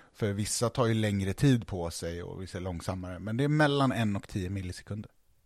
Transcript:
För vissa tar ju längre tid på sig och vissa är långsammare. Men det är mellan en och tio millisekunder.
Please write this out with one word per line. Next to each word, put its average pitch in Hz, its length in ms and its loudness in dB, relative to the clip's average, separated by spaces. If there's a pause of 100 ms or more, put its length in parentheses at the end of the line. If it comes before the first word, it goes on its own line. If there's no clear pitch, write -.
(140)
För 104 200 -2
vissa 107 360 0
tar 120 160 2
ju 113 80 4
längre 101 400 2
tid 127 340 4
på 87 240 -4
sig 87 320 -6
och 90 180 -10
vissa 92 160 -10
är 87 40 -6
långsammare. 90 580 -6
Men 107 180 -4
det 135 60 2
är 147 40 2
mellan 143 440 4
en 107 240 2
och - 120 -6
tio 92 220 -4
millisekunder. 98 640 -8 (340)